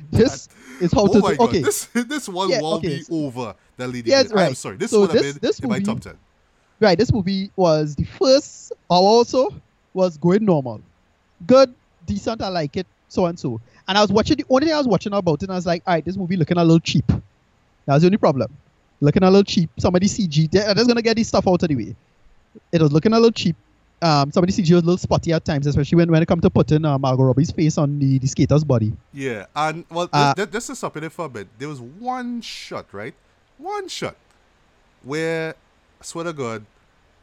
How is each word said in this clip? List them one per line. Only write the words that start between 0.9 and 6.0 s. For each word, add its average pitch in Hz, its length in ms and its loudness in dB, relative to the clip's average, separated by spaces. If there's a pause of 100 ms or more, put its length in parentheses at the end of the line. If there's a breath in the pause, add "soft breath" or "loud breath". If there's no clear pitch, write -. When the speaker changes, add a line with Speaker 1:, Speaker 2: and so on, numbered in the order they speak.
Speaker 1:
how 220 100 2
Speaker 2:
oh 202 100 4
Speaker 1:
to 208 80 6
Speaker 2:
my 190 100 2
Speaker 1:
do, 151 60 0
Speaker 2:
God, 123 140 2
Speaker 1:
okay. 131 120 0
Speaker 2:
this, - 220 -2
<laughs> - 100 -12
this 247 340 -4
one 185 220 -4
Speaker 1:
Yeah, 233 100 -2
Speaker 2:
won 160 180 -2
Speaker 1:
okay, 165 100 -6
Speaker 2:
me 139 140 -6
Speaker 1:
so - 120 -10 (120)
Speaker 2:
over 120 280 -10 (220)
than 127 160 -8
Lady 120 180 -6
Speaker 1:
Yes, 269 140 4
Speaker 2:
Bird. 240 80 -6
I'm 214 40 0 (120)
Speaker 1:
right. 131 80 -4
Speaker 2:
sorry, 107 200 -12
this 220 140 -6
Speaker 1:
So 208 120 4
Speaker 2:
would 185 80 2
have 160 120 2
Speaker 1:
this, 143 120 -4
Speaker 2:
been 143 60 -20
Speaker 1:
this 285 200 -4
Speaker 2:
in 262 80 -6
my 123 80 -2
Speaker 1:
movie, 202 80 -4
Speaker 2:
top 127 160 -6